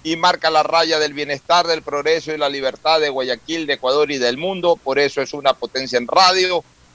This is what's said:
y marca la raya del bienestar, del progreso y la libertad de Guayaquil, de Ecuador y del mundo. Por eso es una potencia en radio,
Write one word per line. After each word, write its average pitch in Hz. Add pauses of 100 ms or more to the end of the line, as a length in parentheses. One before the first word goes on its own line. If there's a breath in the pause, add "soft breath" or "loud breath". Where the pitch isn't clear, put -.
y 160
marca 175
la 156
raya 160
del 147
bienestar, 147
del 160
progreso 147
y 156
la 147
libertad 139
de 151
Guayaquil, 135
de 143
Ecuador 139
y 143
del 123
mundo. 175
Por 135
eso 143
es 131
una 139
potencia 127
en 120
radio, 185 (320)